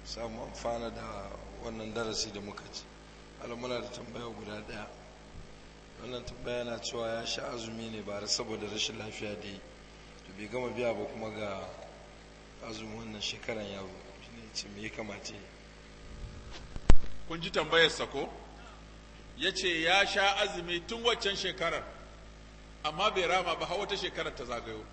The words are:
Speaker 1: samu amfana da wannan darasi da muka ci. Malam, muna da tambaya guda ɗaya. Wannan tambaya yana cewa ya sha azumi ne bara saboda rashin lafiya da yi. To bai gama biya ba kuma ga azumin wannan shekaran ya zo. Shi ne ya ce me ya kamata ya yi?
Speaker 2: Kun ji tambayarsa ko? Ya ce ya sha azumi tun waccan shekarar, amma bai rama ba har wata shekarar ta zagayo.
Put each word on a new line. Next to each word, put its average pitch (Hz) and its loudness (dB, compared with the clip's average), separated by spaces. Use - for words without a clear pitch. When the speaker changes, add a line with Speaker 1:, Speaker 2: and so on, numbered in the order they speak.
Speaker 1:
samu 113 -8
amfana 117 -4
da 107 -10
wannan 110 -8
darasi 110 -2
da 101 -8
muka 101 -10
ci. - -12
Malam, 120 -8
muna 123 -2
da 107 -10
tambaya 117 -10
guda 104 -8
ɗaya. 107 -8
Wannan 120 -8
tambaya 120 -6
yana 120 -4
cewa 117 -4
ya 113 -4
sha - -4
azumi 113 -8
ne 110 -8
bara 101 -6
saboda 107 -2
rashin 107 -4
lafiya 107 -8
da 95 -10
yi. 98 -10
To 95 -16
bai 104 -10
gama 123 -4
biya 117 0
ba 104 -4
kuma 110 -6
ga 104 -6
azumin 110 -10
wannan 110 -10
shekaran 110 -4
ya 98 -8
zo. 95 -10
Shi - -18
ne 117 -16
ya 107 -16
ce - -6
me 101 -10
ya 107 -6
kamata 104 -10
ya 110 -14
yi? - -16
Speaker 2:
Kun 165 -4
ji 185 -4
tambayarsa 160 6
ko? 135 -2
Ya 165 0
ce 180 2
ya 185 6
sha 196 4
azumi 175 0
tun 233 -6
waccan 220 2
shekarar, 165 -2
amma 175 2
bai 185 2
rama 180 2
ba 151 -2
har 170 -2
wata 202 -2
shekarar 165 -4
ta 143 -8
zagayo. 113 -6